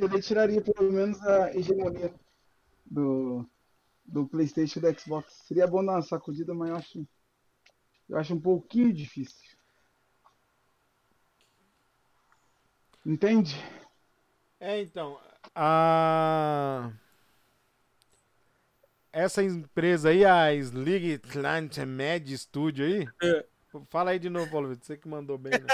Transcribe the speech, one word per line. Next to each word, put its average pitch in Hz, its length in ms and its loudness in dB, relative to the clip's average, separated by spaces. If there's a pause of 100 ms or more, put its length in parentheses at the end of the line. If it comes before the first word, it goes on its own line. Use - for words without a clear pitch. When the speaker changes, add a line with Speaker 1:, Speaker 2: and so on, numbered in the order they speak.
Speaker 1:
daí 190 140 0
tiraria 214 400 2
pelo 196 300 2
menos 196 320 0
a 196 320 4
hegemonia 180 580 -2 (720)
do, 131 640 -2 (580)
do 147 220 -4
PlayStation 156 520 -2
e - 40 -6
do - 160 2
Xbox. 156 340 -8 (140)
Seria 180 200 2
bom 185 180 0
dar 190 80 0
uma 180 80 0
sacudida, 160 520 -8
mas 165 160 -6
eu 165 60 -6
acho, 170 320 -12 (1040)
eu 160 80 -4
acho 156 160 -2
um 165 80 -2
pouquinho 185 520 2
difícil. 143 520 -12 (3500)
Entende? 156 500 2 (1040)
Speaker 2:
É, 202 220 -4
então, 160 360 -10 (380)
a... 160 1400 2 (2250)
Essa 180 280 -2
empresa 170 680 0
aí, 190 160 8
a 170 280 6
Slightly 147 1300 -4
Mad 139 500 -4
Studio 143 500 -4
aí, 180 220 -2 (160)
Speaker 3:
É. 170 220 2 (440)
Speaker 2:
fala 180 220 0
aí 185 80 0
de 175 100 -6
novo, 170 220 -4
Paulo 147 180 -2
Vitor, 123 160 -12
você 151 120 -12
que 147 100 -20
mandou 147 300 -8
bem, 135 160 -6
né? 135 200 -2